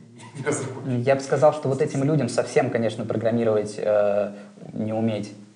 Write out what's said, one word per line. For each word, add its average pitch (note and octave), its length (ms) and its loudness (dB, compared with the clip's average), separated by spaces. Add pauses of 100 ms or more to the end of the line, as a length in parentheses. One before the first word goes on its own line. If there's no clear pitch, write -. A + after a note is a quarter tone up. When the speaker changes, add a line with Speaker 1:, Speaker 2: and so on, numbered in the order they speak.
(360)
Speaker 1:
не C3 100 -10
разработчик. B2+ 600 -2
Speaker 2:
Я C#3 100 4
бы C3+ 60 0
сказал, D3 320 4
что - 160 -4
вот C3+ 120 0
этим C#3+ 220 0
людям C#3 260 2
совсем, C3 400 2
конечно, A2+ 360 -2
программировать, A2 720 0
э, G#2 560 2 (400)
не A2 200 -4
уметь A2 400 -2 (220)